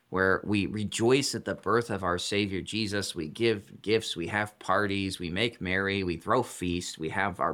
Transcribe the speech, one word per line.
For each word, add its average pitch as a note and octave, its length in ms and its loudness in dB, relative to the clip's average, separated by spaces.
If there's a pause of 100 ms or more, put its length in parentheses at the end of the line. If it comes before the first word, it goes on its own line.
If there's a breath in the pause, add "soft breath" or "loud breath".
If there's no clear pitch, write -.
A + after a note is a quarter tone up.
where F#2+ 340 4
we G2 220 2
rejoice A2 680 2
at A2 100 -6
the G2 80 -2
birth A2+ 380 0
of F#2+ 120 -2
our F2+ 140 2
Savior G2 440 0
Jesus. G2+ 520 -2
We D#2+ 140 -4
give A2 560 0
gifts, G#2+ 340 0
we E2+ 100 -2
have G#2+ 300 -2
parties, G2 600 0
we F2 100 -4
make G#2+ 320 -2
merry, G2 420 0
we F2 140 0
throw A#2 240 2
feasts, F2 560 -4
we D#2+ 120 -4
have F#2+ 300 -2
our E2 140 0